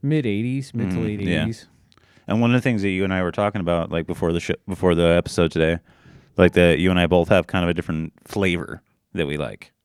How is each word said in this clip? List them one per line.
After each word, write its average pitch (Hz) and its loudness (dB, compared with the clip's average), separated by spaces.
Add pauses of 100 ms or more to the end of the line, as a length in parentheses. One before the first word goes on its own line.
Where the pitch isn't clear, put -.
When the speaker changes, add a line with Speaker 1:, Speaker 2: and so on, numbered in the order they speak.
Speaker 1:
mid 147 -2
eighties, 120 -4
mid 101 -2
to 90 -2
Speaker 2:
Mm, 85 -2
Speaker 1:
late 107 -4
Speaker 2:
yeah. 87 0
Speaker 1:
eighties. 110 -6 (600)
Speaker 2:
And 107 0
one 117 4
of 123 2
the - -10
things 113 -2
that 101 0
you 92 -2
and 95 -2
I 92 0
were 87 -2
talking 104 -2
about, 85 -2
like, 80 -2
before 85 -2
the 85 0
sh-, - -6 (180)
before 90 2
the 85 2
episode 85 2
today, 82 0 (580)
like, 90 6
that 85 4
you 92 2
and 90 2
I 87 2
both 85 2
have 92 2
kind 92 -2
of 85 0
a 87 0
different 80 -6 (120)
flavor 90 -4 (340)
that 80 -2
we 73 -2
like. 64 -10 (120)